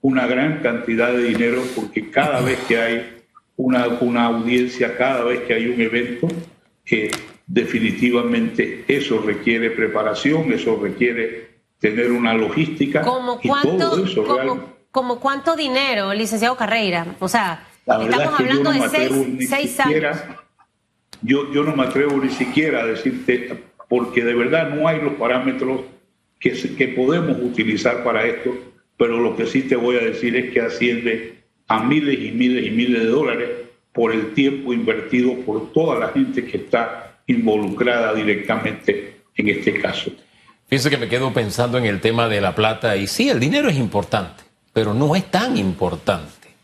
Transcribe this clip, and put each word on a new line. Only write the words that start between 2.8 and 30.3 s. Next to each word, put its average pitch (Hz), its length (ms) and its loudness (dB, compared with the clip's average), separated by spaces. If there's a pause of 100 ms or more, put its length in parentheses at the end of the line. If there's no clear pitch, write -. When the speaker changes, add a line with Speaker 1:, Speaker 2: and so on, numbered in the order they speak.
Speaker 1:
una, 127 300 2 (140)
una 120 260 2
audiencia, 120 720 0
cada 123 280 0
vez 120 180 0
que 117 120 -2
hay 113 120 0
un 123 140 -2
evento, 120 480 0 (580)
eh, 107 240 0 (360)
definitivamente 117 1400 0
eso 127 320 2
requiere 113 500 0
preparación, 113 800 0
eso 110 280 0
requiere 113 680 -2 (320)
tener 117 320 0
una 117 220 2
logística 143 680 0
Speaker 2:
¿Cómo 247 400 -2
Speaker 1:
y - 60 0
todo 277 140 2
Speaker 2:
cuánto, 185 420 0
Speaker 1:
eso 110 200 -2
Speaker 2:
cómo, 117 120 0
Speaker 1:
realmente. 131 300 -4 (240)
Speaker 2:
cómo 247 300 -2
cuánto 277 360 0
dinero, 254 580 0
licenciado 226 420 0
Carreira? 196 640 -2
O 185 100 -2
sea, 185 380 -2 (180)
Speaker 1:
La 110 140 2
verdad 117 220 2
Speaker 2:
estamos 143 200 2
Speaker 1:
es 127 60 2
que 131 80 2
yo 139 60 4
Speaker 2:
hablando 139 100 2
Speaker 1:
no 139 40 2
Speaker 2:
de 135 40 2
Speaker 1:
me 131 80 2
atrevo 127 280 0
Speaker 2:
seis, 135 140 2
Speaker 1:
ni 262 180 -2
Speaker 2:
seis 277 300 -2
Speaker 1:
siquiera, 151 340 2
Speaker 2:
años. - 260 -10 (840)
Speaker 1:
yo, 139 300 0
yo 147 120 2
no 151 100 0
me 135 100 2
atrevo 139 380 2
ni 131 80 0
siquiera 131 520 0
a 113 40 0
decirte, 123 760 -2 (240)
porque 120 340 0
de 117 120 0
verdad 139 360 2
no 151 160 0
hay 160 140 2
los 143 140 -2
parámetros 127 680 0 (580)
que - 160 0
se, - 220 -6
que 127 120 0
podemos 143 520 2
utilizar 117 640 0
para 117 200 0
esto, 120 320 -2 (400)
pero 117 240 2
lo 110 160 2
que 113 100 0
sí 131 160 0
te 131 140 0
voy 123 200 2
a 120 40 2
decir 117 340 -2